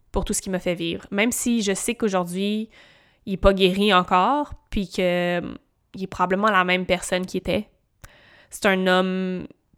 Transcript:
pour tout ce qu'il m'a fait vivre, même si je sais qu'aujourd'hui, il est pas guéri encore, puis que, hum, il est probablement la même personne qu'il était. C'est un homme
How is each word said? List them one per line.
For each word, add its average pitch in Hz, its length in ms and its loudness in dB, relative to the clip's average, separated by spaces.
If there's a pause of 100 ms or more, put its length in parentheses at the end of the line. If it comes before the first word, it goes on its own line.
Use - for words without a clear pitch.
(120)
pour 190 120 -2
tout 214 100 -6
ce - 100 -4
qu'il 196 80 -8
m'a 180 80 -2
fait 180 160 -2
vivre, 165 340 -6
même 208 220 0
si 233 320 0
je 196 100 0
sais 226 220 -2
qu'aujourd'hui, 196 760 -2 (560)
il 202 80 -4
est 185 40 -6
pas 196 180 6
guéri 202 360 4
encore, 196 640 2 (160)
puis 202 180 -2
que, 175 520 0
hum, - 180 -10 (380)
il 190 80 -8
est 190 40 -8
probablement 190 440 0
la 185 120 4
même 180 220 0
personne 180 400 -2
qu'il 185 140 -6
était. 185 300 -4 (840)
C'est - 160 -2
un 190 180 2
homme 185 640 0 (300)